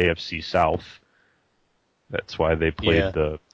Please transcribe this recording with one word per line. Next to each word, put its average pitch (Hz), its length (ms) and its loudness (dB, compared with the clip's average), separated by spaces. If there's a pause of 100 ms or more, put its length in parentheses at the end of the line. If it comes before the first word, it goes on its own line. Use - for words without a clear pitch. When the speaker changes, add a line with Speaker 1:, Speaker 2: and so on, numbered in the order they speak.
Speaker 1:
A 85 40 4
F 82 80 -2
C - 220 -10
South. 82 600 0 (1120)
That's - 280 -8
why 80 160 2
they 80 160 2
played 82 340 0
Speaker 2:
Yeah. 95 60 -2
Speaker 1:
the, 78 300 -2 (140)